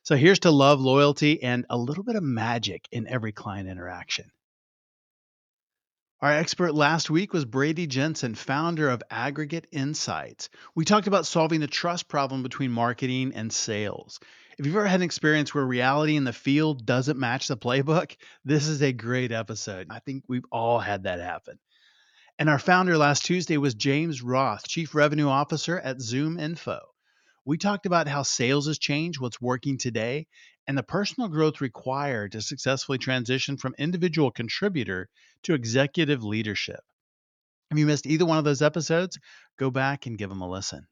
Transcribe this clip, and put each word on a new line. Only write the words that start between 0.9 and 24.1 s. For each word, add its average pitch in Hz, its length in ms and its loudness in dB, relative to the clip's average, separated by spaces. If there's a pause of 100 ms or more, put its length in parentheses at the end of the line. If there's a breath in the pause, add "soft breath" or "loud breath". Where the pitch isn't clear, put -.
and 123 280 0
a 120 80 0
little 147 260 -2
bit 226 140 -2
of 185 60 -2
magic 113 680 -2
in 117 160 -6
every 110 240 -4
client 98 380 -10
interaction. 90 600 -10 (1900)
Our 143 140 4
expert 170 400 0
last 151 360 2
week 170 220 0
was 156 140 0
Brady 151 420 -2
Jensen, 135 480 -2
founder 156 540 0
of 120 200 -2
Aggregate 143 600 -6
Insights. 135 800 -6 (260 loud breath)
We 165 80 2
talked 208 240 4
about 190 180 2
solving 160 360 2
the 147 60 -2
trust 175 420 -4
problem 135 340 -2
between 127 280 -4
marketing 127 640 0
and 110 180 -6
sales. - 680 -6 (360 loud breath)
If 143 120 -4
you've 165 80 -2
ever 208 100 2
had 185 140 4
an 180 60 2
experience 151 480 2
where 139 120 2
reality 135 500 2
in 139 100 2
the 120 60 -2
field 143 540 0
doesn't 127 320 2
match 127 300 -2
the 131 100 -4
playbook, 139 580 0 (300 loud breath)
this 147 220 2
is 147 160 0
a 135 100 4
great 120 380 -2
episode. 107 580 -6
I - 100 -14
think 139 280 -10
we've 127 240 -4
all 117 260 2
had 101 260 -4
that 90 160 -4
happen. 87 380 -10 (800 soft breath)
And 151 100 2
our 143 120 4
founder 180 360 4
last 143 300 4
Tuesday 175 320 0
was 139 160 0
James 139 480 -2